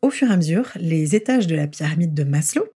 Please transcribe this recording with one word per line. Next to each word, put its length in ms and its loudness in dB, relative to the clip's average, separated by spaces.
au 80 2
fur 200 0
et 20 4
à 40 4
mesure 400 0
les 400 0
étages 300 0
de 100 0
la 100 0
pyramide 480 -2
de 100 0
Maslow, 420 0